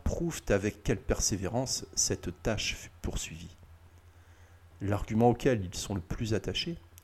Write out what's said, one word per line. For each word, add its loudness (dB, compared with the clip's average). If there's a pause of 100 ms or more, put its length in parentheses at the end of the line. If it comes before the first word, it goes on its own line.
prouvent -2
avec 2
quelle 2
persévérance -2 (100)
cette -2
tâche -2
fut -16 (100)
poursuivie. -8 (1200)
L'argument 4
auquel 2
ils -8
sont -4
le -2
plus -4
attachés, -2 (260)